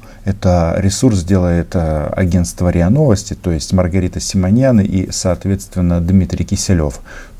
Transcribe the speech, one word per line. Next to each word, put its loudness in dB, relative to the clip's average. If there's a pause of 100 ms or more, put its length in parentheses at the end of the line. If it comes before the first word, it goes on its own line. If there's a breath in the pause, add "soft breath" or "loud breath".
(240 loud breath)
Это 0
ресурс 0
делает, 0
э, -2
агентство 0
риа 2
Новости, 2
то -4
есть -4
Маргарита 0
Симоньян 2
и, 0
соответственно, -2
Дмитрий 2
Киселев. -2 (400 loud breath)